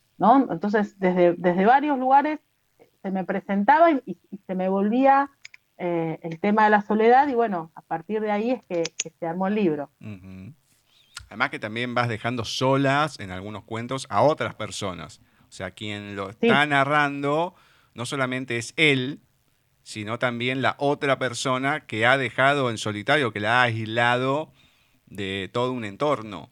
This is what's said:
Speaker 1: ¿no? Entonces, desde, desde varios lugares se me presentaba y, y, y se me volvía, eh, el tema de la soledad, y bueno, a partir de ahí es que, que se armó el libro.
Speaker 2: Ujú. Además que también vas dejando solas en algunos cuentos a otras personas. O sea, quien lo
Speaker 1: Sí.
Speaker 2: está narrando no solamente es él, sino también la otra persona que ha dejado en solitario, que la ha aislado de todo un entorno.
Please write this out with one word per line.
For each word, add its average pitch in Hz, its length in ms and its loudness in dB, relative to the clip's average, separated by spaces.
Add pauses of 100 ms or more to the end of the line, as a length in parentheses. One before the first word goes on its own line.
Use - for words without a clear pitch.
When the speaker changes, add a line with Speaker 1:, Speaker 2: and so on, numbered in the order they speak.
(180)
Speaker 1:
¿no? 240 320 4
Entonces, 202 480 -2
desde, 180 360 4
desde 180 320 2
varios 277 320 4
lugares 277 420 2 (640)
se 190 100 -6
me 190 120 -2
presentaba 202 680 4
y, 269 140 0
y, 180 120 -10 (140)
y 196 60 -14
se - 180 -10
me 185 120 -2
volvía, 254 640 2 (480)
eh, 165 440 -2
el 165 180 -10
tema 214 240 2
de 214 60 4
la 208 100 4
soledad, 226 480 4
y 269 60 -2
bueno, 196 420 -2
a 175 60 -18
partir 165 380 -6
de 214 120 -2
ahí 214 180 -2
es 240 140 -4
que, 175 180 -4 (180)
que 160 100 -20
se - 160 -10
armó 185 200 -4
el 202 80 -2
libro. 156 360 -2 (100)
Speaker 2:
Ujú. 95 520 -16 (760)
Además 127 220 -4
que 151 100 -12
también 117 340 -6
vas 120 140 0
dejando 117 360 -4
solas 135 760 0
en 98 100 -12
algunos 98 320 -12
cuentos 120 480 -8
a 101 120 2
otras 131 340 2
personas. 90 640 -10 (280)
O - 40 -20
sea, 92 200 -10
quien 104 440 -10
lo 98 160 -8
Speaker 1:
Sí. 107 80 -20
Speaker 2:
está 147 260 4
narrando 143 880 0 (400)
no 120 120 -10
solamente 127 500 -4
es 117 200 -8
él, 143 440 2 (640)
sino 110 360 -8
también 123 440 -2
la 110 160 2
otra 139 400 0
persona 131 680 -2
que 113 200 0
ha 131 120 6
dejado 135 520 2
en 110 80 -6
solitario, 110 540 0
que 101 80 -6
la 113 200 4
ha - 40 6
aislado 120 880 0 (540)
de 95 460 -6
todo 127 200 -2
un 123 120 -6
entorno. 110 680 -4